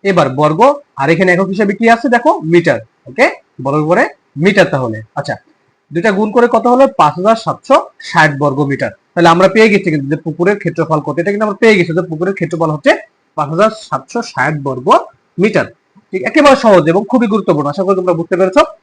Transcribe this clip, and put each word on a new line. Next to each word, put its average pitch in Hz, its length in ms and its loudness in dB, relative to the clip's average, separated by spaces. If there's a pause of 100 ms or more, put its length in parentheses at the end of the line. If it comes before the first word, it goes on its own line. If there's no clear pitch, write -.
এবার 185 260 2
বর্গ 151 300 0 (360)
আর 139 140 -4
এখানে 175 220 2
একক 190 180 0
হিসেবে 202 240 -2
কি 226 160 -2
আছে 233 200 2
দেখো, 240 220 2 (120)
মিটার। 160 360 2 (260)
ওকে, 135 200 0 (360)
বর্গ 143 260 -2
করে 196 160 2 (340)
মিটার। 190 360 2
তাহলে 120 240 -4 (180)
আচ্ছা, 143 200 -8 (560)
দুইটা 170 200 0
গুণ 208 200 0
করে 240 160 2
কত 233 200 0
হলো? 247 160 4 (140)
পাঁচ 151 180 2
হাজার 214 280 0
সাতশো - 320 -2 (240)
ষাট 156 380 0
বর্গ 139 300 -2
মিটার। 135 240 -4 (200)
তাহলে 170 180 2
আমরা 185 180 4
পেয়ে 220 220 4
গেছি 190 200 0
কিন্তু 143 200 -4
যে 156 140 -4
পুকুরের 170 360 -2
ক্ষেত্রফল 160 400 -4
কত, 147 200 -8
এটা 175 120 -2
কিন্তু 208 160 -2
আমরা 202 140 -8
পেয়ে 220 160 4
গেছি 165 160 -2
যে 170 160 -2
পুকুরের 180 280 -6
ক্ষেত্রফল 165 340 -4
হচ্ছে 151 200 0 (460)
পাঁচ 147 120 -4
হাজার 190 200 0 (120)
সাতশো - 400 -10
ষাট 143 320 -4 (100)
বর্গ 131 240 -6 (500)
মিটার। 175 300 0 (460)
ঠিক, 190 100 -4
একেবারে 277 320 4
সহজ 202 340 4
এবং 180 200 2
খুবই 226 180 0
গুরুত্বপূর্ণ, 185 420 -2
আশা 190 140 -4
করি 190 120 0
তোমরা 180 180 0
বুঝতে 165 240 -4
পেরেছো। 190 240 2 (220)